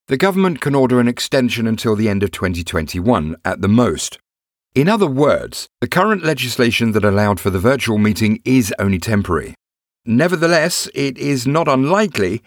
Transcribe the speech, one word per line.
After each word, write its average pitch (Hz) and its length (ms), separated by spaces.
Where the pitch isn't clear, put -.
the 135 100
government 185 420
can 139 160
order 127 240
an 120 80
extension 120 580
until 110 300
the 107 140
end 98 120
of 98 100
twenty 85 340
twenty-one 87 800
at 92 160
the 98 80
most. 107 480
In 143 140
other 208 180
words, 127 600
the 123 80
current 190 380
legislation 123 680
that 104 120
allowed 104 340
for 101 120
the 92 80
virtual 113 400
meeting 107 440
is 127 340
only 98 220
temporary. 92 540
Nevertheless, 165 880
it 139 240
is 139 300
not 156 220
unlikely 135 760